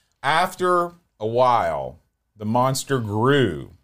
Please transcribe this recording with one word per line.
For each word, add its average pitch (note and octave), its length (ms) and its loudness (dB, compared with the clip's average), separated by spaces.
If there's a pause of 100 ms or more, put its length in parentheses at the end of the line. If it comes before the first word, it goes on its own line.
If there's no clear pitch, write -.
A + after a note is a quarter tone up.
(240)
After F3 680 0 (260)
a G#2+ 80 -6
while, G#2 720 0 (380)
the G#2+ 80 -12
monster B2+ 540 0
grew, G#2+ 720 0 (120)